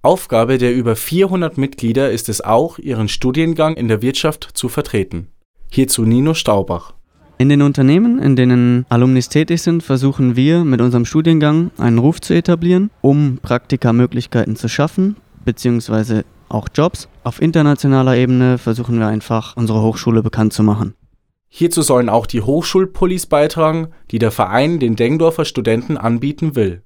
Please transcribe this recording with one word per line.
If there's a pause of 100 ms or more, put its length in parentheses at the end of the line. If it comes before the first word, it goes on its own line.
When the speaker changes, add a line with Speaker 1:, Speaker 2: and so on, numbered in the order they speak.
Speaker 1:
Aufgabe
der
über
vierhundert
Mitglieder
ist
es
auch,
ihren
Studiengang
in
der
Wirtschaft
zu
vertreten. (420)
Hierzu
Nino
Staubach. (440)
Speaker 2:
In
den
Unternehmen,
in
denen
Alumnis
tätig
sind,
versuchen
wir,
mit
unserem
Studiengang
einen
Ruf
zu
etablieren,
um
Praktikamöglichkeiten
zu
schaffen, (300)
beziehungsweise (240)
auch
Jobs. (160)
Auf
internationaler
Ebene
versuchen
wir
einfach,
unsere
Hochschule
bekannt
zu
machen. (520)
Speaker 1:
Hierzu
sollen
auch
die
Hochschulpullis
beitragen, (220)
die
der
Verein
den
Deggendorfer
Studenten
anbieten
will.